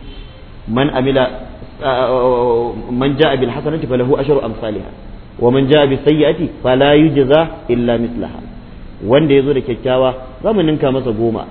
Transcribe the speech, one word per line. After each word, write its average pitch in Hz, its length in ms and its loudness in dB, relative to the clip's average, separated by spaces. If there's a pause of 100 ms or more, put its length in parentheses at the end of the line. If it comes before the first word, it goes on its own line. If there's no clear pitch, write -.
(680)
"Man 131 220 0
amila, 131 340 0 (1700)
man 135 260 0
ja'a 139 220 2
bil 123 120 0
hasanati 151 360 -4
falahu 123 320 0
ashru 139 240 2
amsalha, 107 480 -8 (480)
wa 117 120 2
man 135 200 2
ja'a 147 160 6
bis 135 160 0
sayyi'ati 151 600 0
fala 135 360 4
yujza 151 680 2
illa 120 300 0
mithlaha." 117 420 -6 (640)
Wanda 139 320 4
ya 139 80 6
zo 143 120 0
da 131 60 0
kyakkyawa, 127 500 0 (320)
za 208 100 0
mu 202 100 2
ninka 156 300 0
masa 127 180 -2
goma. 110 400 -2